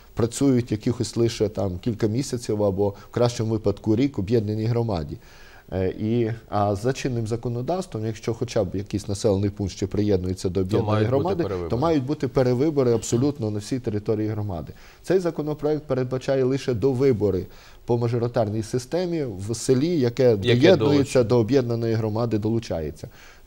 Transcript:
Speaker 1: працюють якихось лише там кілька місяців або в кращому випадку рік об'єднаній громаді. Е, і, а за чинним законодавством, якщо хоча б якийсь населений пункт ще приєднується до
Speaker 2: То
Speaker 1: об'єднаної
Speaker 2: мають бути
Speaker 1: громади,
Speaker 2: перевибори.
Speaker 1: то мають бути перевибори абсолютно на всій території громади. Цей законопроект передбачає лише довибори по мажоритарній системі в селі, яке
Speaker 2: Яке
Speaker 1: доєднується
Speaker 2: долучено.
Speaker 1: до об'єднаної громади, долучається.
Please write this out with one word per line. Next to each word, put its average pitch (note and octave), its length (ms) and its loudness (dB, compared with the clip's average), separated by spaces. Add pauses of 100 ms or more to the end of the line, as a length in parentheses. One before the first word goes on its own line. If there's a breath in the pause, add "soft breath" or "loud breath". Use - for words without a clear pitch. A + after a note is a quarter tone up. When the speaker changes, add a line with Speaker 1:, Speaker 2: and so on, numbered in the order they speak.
(140 loud breath)
Speaker 1:
працюють B2 580 2
якихось A#2 440 -2
лише A#2 320 2
там F#2+ 300 -4
кілька A2+ 280 -2
місяців A2+ 560 -2
або G2+ 260 2
в - 260 -12
кращому A#2 360 0
випадку G#2+ 460 0
рік C#3 220 0
об'єднаній G#2+ 460 0
громаді. A2 520 -2 (560 loud breath)
Е, F#2 160 0
і, A2 420 0 (180)
а G#2 260 0
за A2 180 -2
чинним A#2+ 340 -4
законодавством, A#2+ 800 -4
якщо A2+ 280 -4
хоча A2+ 300 -2
б F2+ 100 -4
якийсь - 340 -6
населений G2+ 420 2
пункт G2 220 -6
ще - 140 -4
приєднується F#2+ 600 0
до F2 60 -4
Speaker 2:
То F#2+ 60 0
Speaker 1:
об'єднаної F#2+ 320 0
Speaker 2:
мають G#2+ 180 2
бути C3 60 2
Speaker 1:
громади, E3+ 260 0
Speaker 2:
перевибори. F2+ 280 -4
Speaker 1:
то A#2 80 0
мають D#3 260 2
бути C#3+ 240 -4
перевибори C3 640 2
абсолютно A#2 580 0
на G#2 80 -6
всій B2+ 200 -6
території G#2+ 500 -2
громади. G#2 440 -6 (300 loud breath)
Цей F3+ 160 2
законопроект D3+ 640 -2
передбачає C3 600 0
лише C3 300 0
довибори G#2+ 720 2 (380 loud breath)
по A#2+ 140 0
мажоритарній A#2 640 0
системі D#3+ 640 -4
в G2+ 300 -6
селі, C#3+ 460 0
яке A#2+ 220 2
Speaker 2:
Яке A#2+ 140 6
Speaker 1:
доєднується A#2+ 400 6
Speaker 2:
долучено. C3+ 480 4
Speaker 1:
до A#2+ 140 4
об'єднаної A#2 560 2
громади, A2 440 0
долучається. G2+ 720 -4 (380 loud breath)